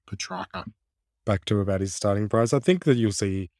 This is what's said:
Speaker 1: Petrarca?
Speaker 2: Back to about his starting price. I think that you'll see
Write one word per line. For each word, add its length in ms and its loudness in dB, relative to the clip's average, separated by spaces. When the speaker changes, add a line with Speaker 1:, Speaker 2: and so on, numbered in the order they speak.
Speaker 1:
Petrarca? 580 -10
Speaker 2:
Back 180 0
to 160 0
about 220 -2
his 120 -4
starting 360 0
price. 240 2
I 60 2
think 240 2
that 120 6
you'll 160 2
see 460 -4